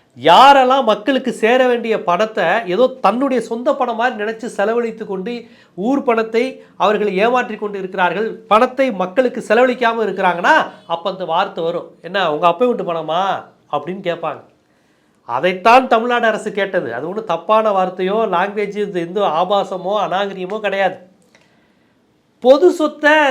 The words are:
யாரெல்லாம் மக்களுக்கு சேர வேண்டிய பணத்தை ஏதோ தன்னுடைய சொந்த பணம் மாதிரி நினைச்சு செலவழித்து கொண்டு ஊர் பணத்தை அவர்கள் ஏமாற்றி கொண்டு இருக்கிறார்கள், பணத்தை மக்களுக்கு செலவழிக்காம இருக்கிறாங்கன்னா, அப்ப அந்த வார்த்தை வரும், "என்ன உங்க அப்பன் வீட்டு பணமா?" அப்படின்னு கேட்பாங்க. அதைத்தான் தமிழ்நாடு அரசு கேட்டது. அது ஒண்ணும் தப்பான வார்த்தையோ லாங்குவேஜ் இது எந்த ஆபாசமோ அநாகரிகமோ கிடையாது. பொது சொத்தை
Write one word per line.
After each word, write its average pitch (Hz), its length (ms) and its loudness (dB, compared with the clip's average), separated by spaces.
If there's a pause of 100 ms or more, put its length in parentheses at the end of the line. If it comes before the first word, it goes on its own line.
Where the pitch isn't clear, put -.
(220)
யாரெல்லாம் 254 600 8
மக்களுக்கு 240 480 0
சேர 254 340 2
வேண்டிய 226 360 0
பணத்தை 185 420 0 (220)
ஏதோ 202 200 2 (140)
தன்னுடைய 247 420 0
சொந்த 247 320 -2
பணம் 240 220 -4
மாதிரி 226 280 -2
நினைச்சு 220 220 -8
செலவழித்து 220 600 -4
கொண்டு 208 380 -8 (300)
ஊர் 247 280 -2
பணத்தை 226 600 -2 (140)
அவர்கள் 202 360 0
ஏமாற்றி 214 440 0
கொண்டு 208 220 -8
இருக்கிறார்கள், 185 560 -4
பணத்தை 247 580 0
மக்களுக்கு 196 560 -2
செலவழிக்காம 233 540 2
இருக்கிறாங்கன்னா, 190 520 2 (320)
அப்ப 170 240 -4
அந்த 185 140 -8
வார்த்தை 175 400 -2
வரும், 165 260 -6 (120)
"என்ன 175 300 -2
உங்க 156 140 0
அப்பன் 175 220 2
வீட்டு 175 240 -2
பணமா?" 160 280 -4 (520)
அப்படின்னு 170 300 -6
கேட்பாங்க. 165 400 -6 (840)
அதைத்தான் 185 640 2
தமிழ்நாடு 240 380 0
அரசு 208 260 -2
கேட்டது. 190 420 -4
அது 139 140 -8
ஒண்ணும் 208 160 -8
தப்பான 214 460 0
வார்த்தையோ 185 480 -2 (120)
லாங்குவேஜ் 196 460 -4
இது 185 240 -4
எந்த 175 200 -6
ஆபாசமோ 190 760 -2
அநாகரிகமோ 185 640 -4
கிடையாது. 196 480 -4 (1400)
பொது 294 280 6
சொத்தை 302 400 0 (180)